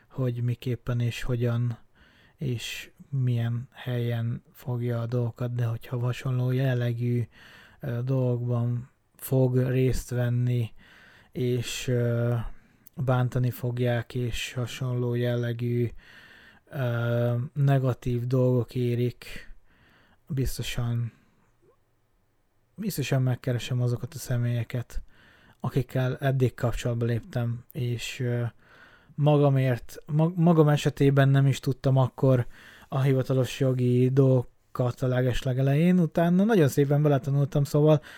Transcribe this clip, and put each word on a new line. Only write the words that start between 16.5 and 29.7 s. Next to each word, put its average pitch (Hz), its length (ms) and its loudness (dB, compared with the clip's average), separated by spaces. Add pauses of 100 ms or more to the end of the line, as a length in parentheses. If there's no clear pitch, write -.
ö, 120 680 -2 (180)
negatív 131 760 0
dolgok 127 480 2
érik, 120 800 -4 (760)
biztosan, 120 840 -4 (1600)
biztosan 147 460 -4
megkeresem 123 600 -2
azokat 123 320 -4
a 139 40 -14
személyeket, 120 840 -4 (580)
akikkel 127 580 -2
eddig 131 360 0
kapcsolatba 117 520 -2
léptem, 117 640 -4
és, 120 480 -6
ö, 120 240 -2 (720)
magamért, 139 920 2